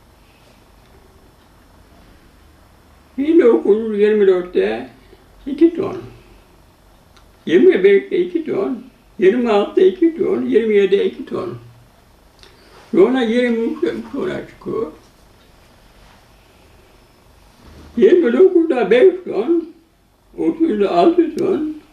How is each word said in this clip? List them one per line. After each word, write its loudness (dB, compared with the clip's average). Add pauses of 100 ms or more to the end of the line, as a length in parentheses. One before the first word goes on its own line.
(3250)
Bin 4
dokuz 4
yüz -6
yirmi 2
dörtte -2 (560)
iki 0
ton. -8 (1500)
Yirmi 4
beşte 2
iki -4
ton, -6 (340)
yirmi 0
altıda 0
iki 2
ton, -4
yirmi 0
yedide 2
iki -8
ton. -10 (1300)
Sonra 2
yirmi -2
üçte -6
üç -8
tona -10
çıkıyor. -10 (3000)
Yirmi 4
dokuzda 2
beş 4 (100)
ton, -4 (720)
otuzda -2
altı 2
ton, -4 (140)